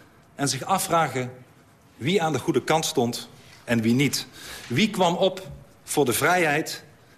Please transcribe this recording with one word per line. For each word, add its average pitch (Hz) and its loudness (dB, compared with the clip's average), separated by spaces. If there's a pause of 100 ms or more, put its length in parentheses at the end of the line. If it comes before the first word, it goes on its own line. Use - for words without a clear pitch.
(340)
en 143 -2
zich 135 -4
afvragen 147 0 (640)
wie 175 0
aan 160 0
de 135 0
goede 143 0
kant 160 2
stond 120 -2 (360)
en 117 0
wie 113 4
niet. 131 0 (400)
Wie 170 0
kwam 175 2
op 185 -2 (360)
voor - 2
de 123 2
vrijheid 156 0 (340)